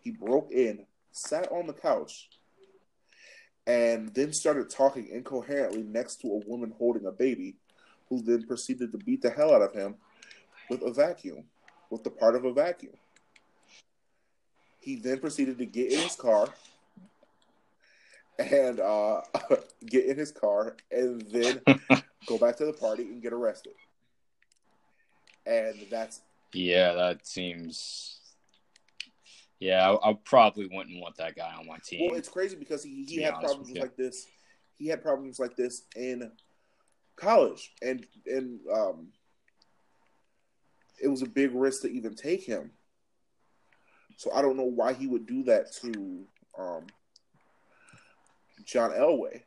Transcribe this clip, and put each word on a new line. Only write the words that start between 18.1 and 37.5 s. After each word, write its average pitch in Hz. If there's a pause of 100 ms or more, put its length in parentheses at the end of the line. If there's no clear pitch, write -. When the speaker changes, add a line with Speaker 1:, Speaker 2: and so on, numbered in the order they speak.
Speaker 1:
and, 127
uh, 104 (300)
<laughs> -
get 123
in 139
his 147
car 107 (140)
and 123 (100)
then 120
Speaker 2:
<laughs> -
Speaker 1:
go 113
back 120
to 151
the 151
party 110
and 120
get 113
arrested. 117 (1700)
And 110
that's 113 (320)
Speaker 2:
Yeah, 90
that 90
seems, - (1400)
yeah, 92
I, 107
I 104
probably 107
wouldn't 90
want 85
that 82
guy 82
on 80
my 80
team. 165
Speaker 1:
Well, -
it's -
crazy 190
because 147
he, 139
he -
Speaker 2:
To 160
be 156
Speaker 1:
had 156
Speaker 2:
honest -
Speaker 1:
problems 139
Speaker 2:
with 123
you. -
Speaker 1:
like 127
this. 127 (520)
He 147
had 160
problems 135
like 123
this 123 (140)
in 123 (920)
college, 180 (100)